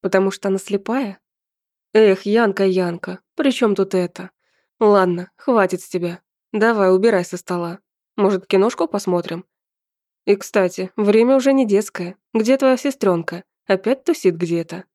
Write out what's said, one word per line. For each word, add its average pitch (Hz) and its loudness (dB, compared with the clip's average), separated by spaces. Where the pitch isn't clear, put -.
Потому 190 0
что - -6
она 190 -2
слепая? 202 -6
Эх, 202 4
Янка, 202 0
Янка, 180 -4
при 285 0
чём 214 0
тут 190 -2
это? 185 -4
Ладно, 185 2
хватит 190 0
с - -20
тебя. 175 -8
Давай, 208 2
убирай 190 2
со 180 -10
стола. 175 -8
Может, 196 0
киношку 208 0
посмотрим? 180 -6
И, 202 4
кстати, 190 -2
время 220 4
уже 269 2
не 269 2
детское. 196 -2
Где 226 2
твоя 262 2
сестрёнка? 180 -2
Опять 202 -2
тусит 190 0
где-то? 165 -6